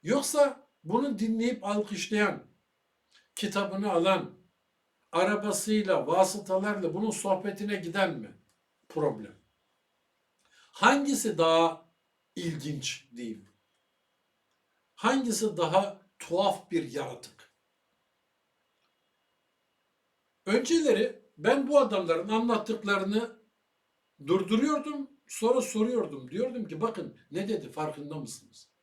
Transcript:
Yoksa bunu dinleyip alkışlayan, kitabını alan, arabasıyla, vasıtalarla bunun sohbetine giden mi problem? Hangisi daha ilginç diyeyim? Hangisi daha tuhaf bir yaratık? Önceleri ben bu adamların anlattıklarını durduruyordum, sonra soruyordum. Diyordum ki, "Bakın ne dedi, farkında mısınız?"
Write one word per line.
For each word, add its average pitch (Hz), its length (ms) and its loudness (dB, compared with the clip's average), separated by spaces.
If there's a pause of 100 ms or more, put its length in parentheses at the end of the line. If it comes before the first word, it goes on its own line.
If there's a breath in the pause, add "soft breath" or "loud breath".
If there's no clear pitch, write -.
Yoksa 277 640 2 (160)
bunu 240 340 0
dinleyip 226 460 0
alkışlayan, 208 840 -2 (880 soft breath)
kitabını 196 580 -4
alan, 175 420 2 (800)
arabasıyla, 202 920 0
vasıtalarla 190 880 0
bunun 214 160 -2
sohbetine 202 680 -2
giden 170 420 -2
mi - 160 -14 (540)
problem? 120 480 -4 (1400 soft breath)
Hangisi 262 640 2
daha 165 500 4 (480)
ilginç 151 800 -6
diyeyim? 107 320 -12 (1500)
Hangisi 220 640 0
daha 175 460 2 (160)
tuhaf 185 520 -2
bir 143 220 -2
yaratık? - 600 -12 (3000)
Önceleri 254 760 2 (160)
ben 262 300 2
bu 285 100 6
adamların 190 500 2
anlattıklarını 214 1080 0 (880)
durduruyordum, 277 840 0 (160)
sonra 247 340 2
soruyordum. 214 680 -2
Diyordum 233 380 -4
ki, 156 120 -8
"Bakın 196 360 -6 (140 soft breath)
ne 190 180 -6
dedi, 208 240 -6
farkında 151 420 -8
mısınız?" - 680 -16